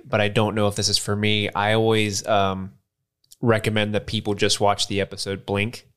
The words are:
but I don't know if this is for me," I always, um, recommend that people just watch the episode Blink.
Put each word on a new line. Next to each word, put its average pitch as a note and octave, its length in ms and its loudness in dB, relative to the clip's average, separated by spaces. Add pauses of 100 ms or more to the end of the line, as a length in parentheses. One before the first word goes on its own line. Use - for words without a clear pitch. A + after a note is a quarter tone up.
but G#2+ 180 0
I G#2 60 2
don't G#2+ 260 2
know G#2 140 2
if G2+ 60 -2
this G2+ 140 -2
is G#2 100 2
for G#2 160 -2
me," G#2 360 0
I G#2 240 0
always, A2 520 2
um, F#2+ 460 0 (680)
recommend G#2+ 520 2
that G2+ 120 -2
people G#2+ 280 -4
just G2 240 0
watch G2+ 300 0
the G2 140 -2
episode G2 420 -6
Blink. G2+ 420 -4 (100)